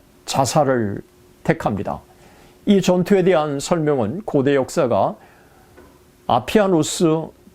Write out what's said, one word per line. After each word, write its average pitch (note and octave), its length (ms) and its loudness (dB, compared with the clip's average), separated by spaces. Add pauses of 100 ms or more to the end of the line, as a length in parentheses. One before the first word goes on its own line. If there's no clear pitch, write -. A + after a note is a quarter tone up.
(260)
자살을 B2+ 760 0 (420)
택합니다. G2+ 580 -4 (640)
이 G3 160 4
전투에 F3+ 420 2
대한 D#3 360 0
설명은 D3 680 -2
고대 C#3+ 300 0
역사가 C3 600 -2 (1120)
아피아누스 D#3+ 1000 0 (280)